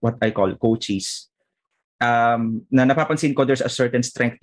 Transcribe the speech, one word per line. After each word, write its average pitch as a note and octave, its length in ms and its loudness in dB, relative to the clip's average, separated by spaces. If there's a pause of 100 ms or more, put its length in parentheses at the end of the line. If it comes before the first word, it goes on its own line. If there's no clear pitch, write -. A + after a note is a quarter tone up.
what A#2 160 -2
I A2 160 0
call F#2+ 240 2
coaches, A2+ 720 -2 (720)
um, A#2 640 0
na C3 160 4
napapansin D3+ 480 0
ko C3 160 0
there's C3+ 160 2
a B2 80 -4
certain B2 320 0
strength A#2 380 -4